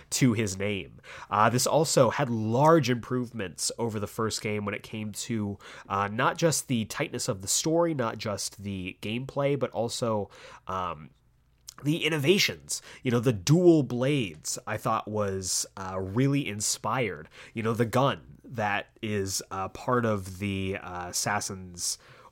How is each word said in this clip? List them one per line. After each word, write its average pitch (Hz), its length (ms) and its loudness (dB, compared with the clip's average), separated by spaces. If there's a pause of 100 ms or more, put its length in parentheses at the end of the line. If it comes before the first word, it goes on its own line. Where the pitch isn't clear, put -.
(120)
to 127 220 4
his 98 240 0
name. 95 420 -4 (300)
Uh, 104 200 6
this 127 180 2
also 139 420 6
had 139 200 0
large 120 600 6
improvements 117 880 -4
over 113 220 -2
the 101 80 -4
first - 340 -4
game 104 240 -2
when 101 80 -4
it - 80 -8
came 107 300 -8
to, 104 480 -4 (300)
uh, 98 180 0
not 135 320 0
just 165 280 2
the 113 180 0
tightness - 420 -4
of 98 160 -4
the 104 40 -8
story, 165 460 2
not 117 240 -2
just 101 460 -6
the 95 380 -6
gameplay, 135 560 -2
but 123 140 -2
also, 110 580 -2 (380)
um, 85 440 -6 (720)
the 151 220 0
innovations. 151 760 0 (220)
You 127 80 2
know, 117 80 4
the 120 140 2
dual 156 500 6
blades, 127 840 -2
I 107 120 -4
thought, 110 300 -2
was, 98 580 -2 (120)
uh, 95 220 -6
really 127 480 0
inspired. 104 800 -4 (240)
You 110 100 -4
know, 113 100 0
the 113 120 2
gun 113 360 2 (240)
that 104 440 -2 (120)
is, 101 480 -2
uh, 95 200 -6
part 123 360 0
of 98 320 -2
the, 98 420 -2
uh, 90 280 -10
Assassin's 92 920 -4 (340)